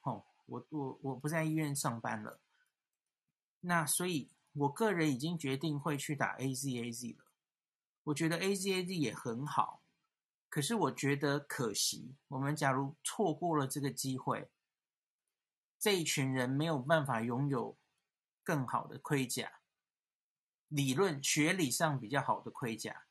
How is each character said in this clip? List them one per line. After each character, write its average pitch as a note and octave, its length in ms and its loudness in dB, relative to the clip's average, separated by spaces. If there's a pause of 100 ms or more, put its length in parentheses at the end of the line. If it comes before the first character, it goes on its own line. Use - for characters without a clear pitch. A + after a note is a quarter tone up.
吼， A2 260 -6 (200)
我， B2 240 -10
我， C#3 320 -6
我 C3+ 120 -4
不 A#2+ 140 -6
在 D#3+ 160 0
医 D#3 80 0
院 D3+ 240 0
上 A#2+ 240 -2
班 A2+ 200 -4
了。 A2 200 -12 (1200)
那 F3 260 2
所 F3 180 0
以 E3+ 280 -2 (220)
我 C#3+ 140 2
个 G#3 240 2
人 E3 160 4
已 C3+ 80 2
经 D#3+ 220 -2
决 C3+ 180 -2
定 D3 220 -2
会 D3 180 -2
去 C#3+ 200 -4
打 C#3 220 0
A C3 140 -2
Z，A B2+ 380 -4
Z A#2 220 -8
了。 - 140 -20 (760)
我 D3+ 100 0
觉 D#3+ 140 2
得 E3 100 2
A F#3+ 180 2
Z，A F#3 280 0
Z F3+ 100 -6
也 D3+ 200 0
很 B2 320 -4
好， - 380 -2 (640)
可 - 120 -2
是 D3 140 0
我 E3+ 160 4
觉 C#3 240 0
得 C#3+ 240 2
可 B2+ 340 -2
惜， - 440 -4 (120)
我 C3+ 100 -6
们 C#3+ 180 0
假 C#3 160 4
如 C#3 320 0
错 F#3+ 280 2
过 E3 240 0
了 C3+ 120 2
这 C#3+ 120 -4
个 C3+ 100 0
机 C3 260 -2
会， A2+ 340 -4 (1300)
这 G#3 200 4
一 E3+ 40 2
群 C3+ 300 2
人 B2+ 160 2
没 C#3 160 2
有 D#3+ 140 2
办 D3 260 4
法 B2 160 0
拥 B2 280 0
有 A#2+ 280 -2 (680)
更 C#3+ 240 0
好 A2+ 200 -2
的 - 120 -12
盔 C3+ 280 0
甲。 A2+ 340 -6 (1160)
理 C#3 160 2
论 C#3+ 320 2
学 D#3 300 4
理 E3 160 2
上 D3+ 280 2
比 A#2 80 -8
较 C3+ 140 2
好 A#2 220 0
的 A2+ 80 -10
盔 A2+ 260 -4
甲 - 340 -10